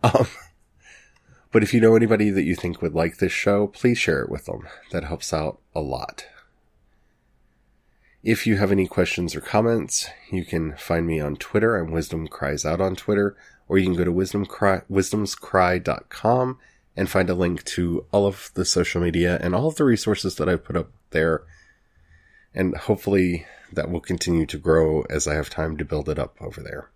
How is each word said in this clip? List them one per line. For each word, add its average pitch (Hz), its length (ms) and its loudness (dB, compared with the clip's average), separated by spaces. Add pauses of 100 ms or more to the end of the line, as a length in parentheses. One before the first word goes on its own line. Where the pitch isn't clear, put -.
Um, 123 240 4 (1200)
but 110 120 4
if 104 100 -2
you 120 60 6
know 113 160 8
anybody 107 340 4
that 95 140 2
you 82 100 0
think 85 280 -6
would 80 120 -2
like 82 240 0
this 92 140 0
show, 101 360 2
please 120 300 0
share 67 240 0
it - 80 -6
with - 160 -8
them. - 220 -10 (240)
That 82 140 -4
helps - 280 -8
out 78 280 -4 (120)
a 80 60 -2
lot. - 460 -8 (2000)
If - 240 0
you 107 120 4
have 98 140 2
any 95 160 4
questions 87 480 -2
or 76 40 -6
comments, 113 720 0 (200)
you 92 140 -4
can 80 320 -4
find 85 320 -2
me 80 120 0
on 73 180 -4
Twitter. 110 400 2
I'm 80 140 -4
Wisdom 82 360 -4
Cries 73 380 -4
Out 82 160 0
on 92 140 0
Twitter, 101 420 0 (320)
or 95 80 4
you 92 80 6
can 90 100 2
go 87 80 2
to 87 80 2
wisdom 95 340 0
cry, 95 360 0 (100)
wisdomscry 95 920 0
dot - 280 -4
com 127 500 0 (380)
and 95 120 -2
find 92 200 2
a 90 60 0
link 87 280 0
to 85 480 -2
all 101 140 4
of - 300 -4
the 92 100 -2
social 87 360 0
media 87 400 2
and 90 140 -2
all 139 120 0
of 156 80 -2
the 151 80 0
resources 107 520 2
that 82 140 -2
I've 85 140 0
put - 120 -8
up 85 160 -4 (200)
there 80 320 0 (1120)
and 92 200 -2
hopefully 92 680 0 (280)
that 82 180 -4
will 87 80 -4
continue 82 480 0
to 80 100 -10
grow 78 520 2
as 76 180 -2
I 76 80 0
have 78 140 -4
time 80 280 -6
to 76 80 -6
build 76 240 -4
it 73 80 -2
up - 240 -8
over - 200 -14
there. - 340 -14